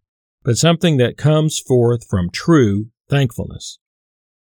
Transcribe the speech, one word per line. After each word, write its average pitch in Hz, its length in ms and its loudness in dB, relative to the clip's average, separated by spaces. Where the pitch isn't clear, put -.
but 123 120 0
something 165 400 2
that 123 200 0
comes 156 420 0
forth 120 500 0
from 87 200 -2
true 110 600 0
thankfulness. - 720 -6